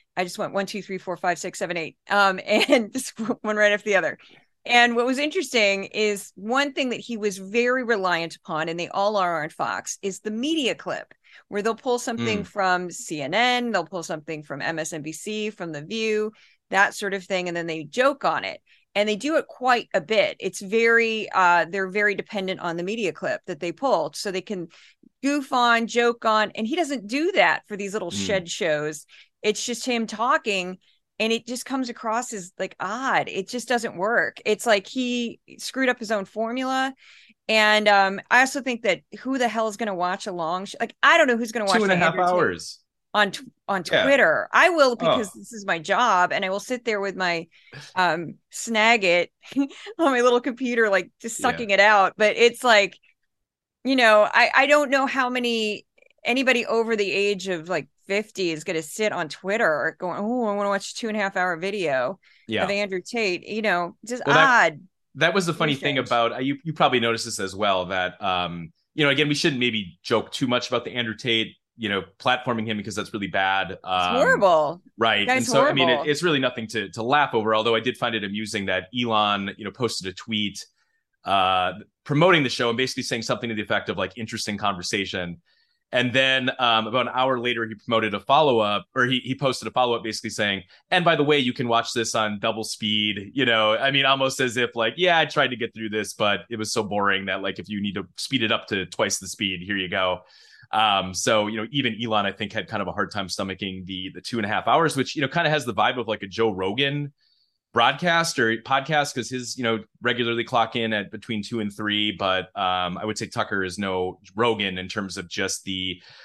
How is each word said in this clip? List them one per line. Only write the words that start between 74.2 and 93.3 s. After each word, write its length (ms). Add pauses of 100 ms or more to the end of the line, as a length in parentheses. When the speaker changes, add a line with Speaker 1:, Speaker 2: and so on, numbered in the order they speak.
Speaker 2:
Right. 280
Speaker 1:
That's 120
Speaker 2:
And 80
so, 200
I 60
mean, 160
it, 40
Speaker 1:
horrible. 180
Speaker 2:
it's 120
really 160
nothing 300
to, 220
to 120
laugh 320
over, 200
although 200
I 60
did 160
find 180
it 80
amusing 440
that 220 (100)
Elon, 580
you 80
know, 60
posted 360
a 60
tweet, 500 (600)
uh, 480 (320)
promoting 380
the 80
show 180
and 80
basically 260
saying 200
something 260
to 60
the 80
effect 260
of, 80
like, 200
"Interesting 420
conversation." 800 (500)
And 220
then, 460
um, 300
about 180
an 80
hour 240
later, 280
he 100
promoted 380
a 60
follow-up, 640 (100)
or 120
he, 140
he 160
posted 320
a 20
follow-up 320
basically 280
saying, 340 (260)
"And 140
by 120
the 60
way, 160
you 140
can 140
watch 260
this 220
on 260
double 240
speed," 680